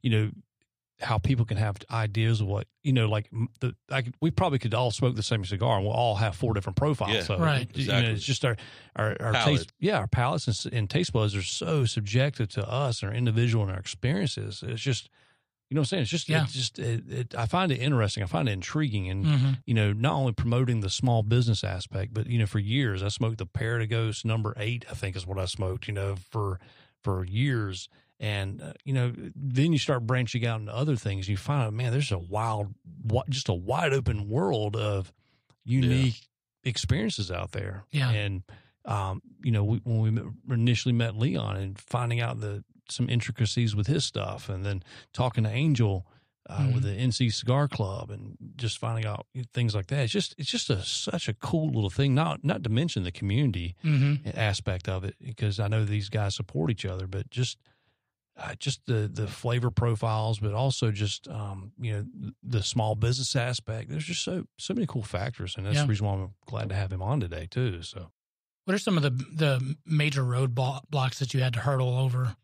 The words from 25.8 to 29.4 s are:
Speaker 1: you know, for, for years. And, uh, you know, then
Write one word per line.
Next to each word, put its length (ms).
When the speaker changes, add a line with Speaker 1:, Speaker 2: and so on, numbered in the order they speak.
Speaker 1:
you 60
know, 220
for, 300
for 220
years. 640
And, 420
uh, 100
you 80
know, 180
then 380